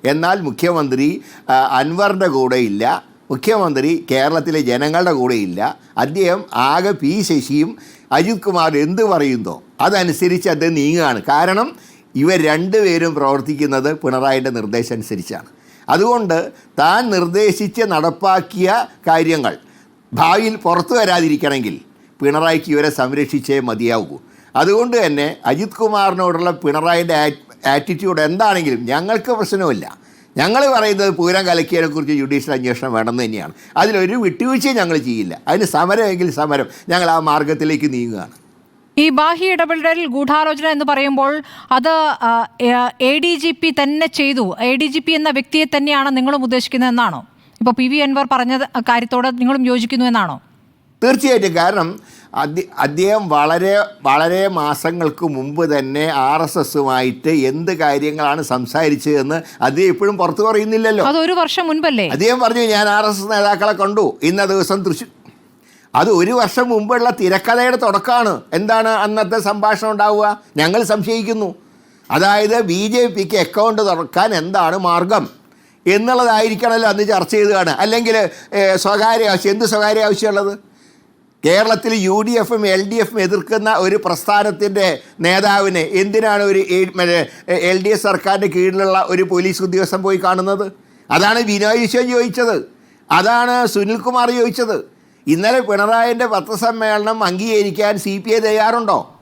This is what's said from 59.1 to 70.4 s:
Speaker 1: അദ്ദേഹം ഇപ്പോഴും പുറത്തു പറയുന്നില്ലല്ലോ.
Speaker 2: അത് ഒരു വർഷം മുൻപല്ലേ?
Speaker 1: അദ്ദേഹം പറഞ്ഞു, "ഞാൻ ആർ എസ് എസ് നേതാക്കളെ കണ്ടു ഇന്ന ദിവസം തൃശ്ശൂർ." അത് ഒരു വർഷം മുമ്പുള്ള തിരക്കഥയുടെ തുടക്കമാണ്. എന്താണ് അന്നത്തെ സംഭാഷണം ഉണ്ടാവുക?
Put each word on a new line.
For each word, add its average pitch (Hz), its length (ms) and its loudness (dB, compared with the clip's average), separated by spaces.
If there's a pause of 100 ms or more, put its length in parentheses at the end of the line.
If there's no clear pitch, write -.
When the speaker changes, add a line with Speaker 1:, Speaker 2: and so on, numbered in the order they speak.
Speaker 1:
അദ്ദേഹം 170 280 2
ഇപ്പോഴും 202 260 -2
പുറത്തു 170 280 0
പറയുന്നില്ലല്ലോ. 214 600 0
Speaker 2:
അത് 320 140 0
ഒരു 359 160 0
വർഷം 339 300 -2
മുൻപല്ലേ? 302 360 0 (100)
Speaker 1:
അദ്ദേഹം 233 280 2
പറഞ്ഞു, 233 200 0 (100)
"ഞാൻ 208 220 2
ആർ 214 140 2
എസ് 196 120 -6
എസ് 208 120 -8
നേതാക്കളെ 202 480 2
കണ്ടു 202 220 0 (260)
ഇന്ന 196 220 0
ദിവസം 190 360 0
തൃശ്ശൂർ." 165 220 -4 (920)
അത് 196 100 2 (100)
ഒരു 208 200 0
വർഷം 247 340 0
മുമ്പുള്ള 233 340 2 (140)
തിരക്കഥയുടെ 233 640 2
തുടക്കമാണ്. 214 480 0 (240)
എന്താണ് 220 340 0 (140)
അന്നത്തെ 214 420 -2
സംഭാഷണം 208 460 0
ഉണ്ടാവുക? 208 320 2 (340)